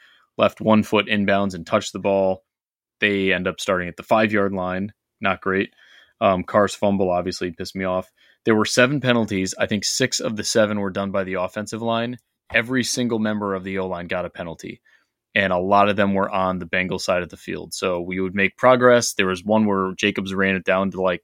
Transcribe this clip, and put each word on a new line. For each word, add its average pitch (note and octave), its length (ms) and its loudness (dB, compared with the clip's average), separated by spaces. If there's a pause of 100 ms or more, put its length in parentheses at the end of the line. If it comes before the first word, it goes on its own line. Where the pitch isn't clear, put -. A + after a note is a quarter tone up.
(380)
left G#2+ 240 2
one G#2+ 220 4
foot G#2 240 0
inbounds G2 460 0
and E2 140 -10
touched - 240 -2
the G2+ 80 -10
ball. F#2+ 440 0 (560)
They G2 340 2
end F#2 140 -2
up F2+ 120 -4
starting F2+ 300 -2
at E2 80 -12
the - 60 -14
five-yard G#2+ 500 2
line. F#2 400 -4 (260)
Not G2 220 -2
great. G2 320 -2 (480)
Um, F#2+ 220 2
Carr's G#2 320 2
fumble G2 340 0
obviously F2+ 420 -4
pissed F#2 240 -12
me F#2+ 80 -6
off. F#2 260 -4 (360)
There A2+ 100 4
were G#2+ 100 4
seven C3 360 2
penalties. G#2+ 560 0
I A2+ 80 -2
think G2+ 180 -2
six - 360 -2
of A#2 160 -4
the G#2 80 -6
seven G#2+ 360 0
were G2 120 -4
done G2 200 -4
by G2 120 -2
the F#2 120 -8
offensive G#2 460 -6
line. A#2 380 -4 (340)
Every A#2 300 0
single A#2 360 -2
member G#2 360 -2
of F#2 80 -6
the F#2+ 160 -6
O-line F2+ 280 -6
got F2+ 180 -4
a F2 40 -10
penalty, F2 520 -12 (520)
and G2 180 2
a F2+ 60 2
lot G2+ 320 4
of G2+ 60 0
them G2+ 180 2
were G2 160 0
on F#2 300 -2
the F2 80 -10
Bengals F#2 340 -2
side F2+ 220 0
of F2 60 -10
the G2 80 -16
field. E2 360 -10
So F2+ 260 -2
we F2+ 200 -6
would F#2 160 -4
make G2 200 2
progress. B2 580 6
There G2 120 0
was F#2 180 -2
one G#2+ 220 4
where F#2+ 300 0
Jacobs G2 380 -2
ran F#2+ 220 2
it F#2 80 -4
down F#2+ 280 0
to, F2+ 100 -6
like, F2+ 220 -2